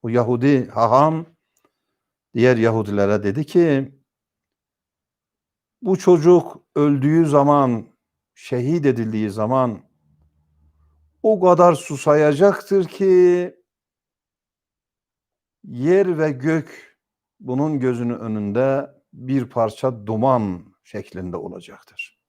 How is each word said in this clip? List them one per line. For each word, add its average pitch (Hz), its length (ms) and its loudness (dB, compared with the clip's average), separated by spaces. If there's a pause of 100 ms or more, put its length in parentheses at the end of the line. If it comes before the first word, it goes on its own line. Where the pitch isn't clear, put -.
Bu 117 80 -8
Yahudi 123 580 0
haham 143 580 2 (1080)
diğer 123 220 4
Yahudilere 104 680 0
dedi 104 240 -4
ki, 143 520 0 (1800)
"Bu 185 160 0
çocuk 175 640 4 (120)
öldüğü 147 520 2
zaman, 139 600 2 (480)
şehit 139 520 -4
edildiği 110 440 -2
zaman 110 520 -4 (1400)
o 220 180 2
kadar 175 340 6
susayacaktır 156 1120 0
ki 180 640 2 (2000)
yer 170 540 -2
ve 156 120 -2
gök 151 680 -6 (420)
bunun 135 400 -4
gözünün 120 380 -4
önünde 113 760 -4 (180)
bir 131 380 -6
parça 117 560 -4
duman 110 680 -2 (100)
şeklinde 90 520 -12
olacaktır." - 840 -16 (100)